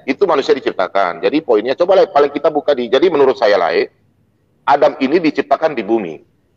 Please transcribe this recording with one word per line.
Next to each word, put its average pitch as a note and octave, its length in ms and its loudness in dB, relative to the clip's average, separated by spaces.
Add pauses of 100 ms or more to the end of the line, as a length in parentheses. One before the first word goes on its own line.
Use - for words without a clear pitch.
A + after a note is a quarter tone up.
itu C3 200 -4
manusia D#3 280 0
diciptakan. F#2 680 -4
Jadi A2 200 0
poinnya, A2+ 320 0
coba F#3+ 240 2
lah, E3 80 4
paling C#3+ 240 0
kita D3 200 -2
buka D3 240 0
di, B2 120 -4
jadi C3+ 240 2
menurut C#3 240 2
saya G#2 200 2
lah, E2+ 200 0
eh, G#2 160 -2 (720)
Adam C#3+ 360 2
ini C#3 200 0
diciptakan D3+ 560 -2
di A#2 80 -6
bumi. G2 320 -4 (420)